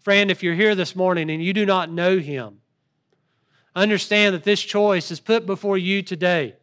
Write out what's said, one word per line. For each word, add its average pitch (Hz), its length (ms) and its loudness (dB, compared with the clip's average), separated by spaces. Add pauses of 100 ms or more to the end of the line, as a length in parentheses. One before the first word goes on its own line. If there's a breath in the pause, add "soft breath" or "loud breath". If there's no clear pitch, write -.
Friend, 202 280 4
if 185 140 -2
you're 170 140 0
here 214 180 2
this 180 220 -4
morning 180 340 0
and 156 100 -4
you 180 120 -2
do 208 120 2
not 185 240 0
know 175 300 0
him, 127 400 -8 (1160)
understand 208 580 2
that 156 80 -6
this 202 180 0
choice 202 520 0
is 160 80 -10
put 226 260 -2
before 196 320 -2
you 190 240 -2
today. 170 600 -2